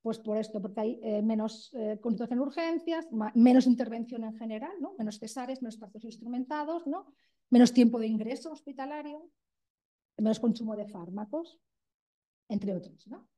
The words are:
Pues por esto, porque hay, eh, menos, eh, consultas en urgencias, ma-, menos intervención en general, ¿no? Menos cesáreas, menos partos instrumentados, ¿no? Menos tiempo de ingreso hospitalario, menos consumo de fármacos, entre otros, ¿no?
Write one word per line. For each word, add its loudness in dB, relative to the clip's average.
Pues -4
por -2
esto, -4
porque -6
hay, -2
eh, 0
menos, 0
eh, -4
consultas -2
en 2
urgencias, -2
ma-, -2
menos 10
intervención 0
en -10
general, -8
¿no? -8
Menos -6
cesáreas, -8
menos -8
partos -18
instrumentados, -6
¿no? -6
Menos 10
tiempo 8
de -2
ingreso -4
hospitalario, -10
menos 2
consumo 0
de -8
fármacos, -8
entre -2
otros, -12
¿no? -18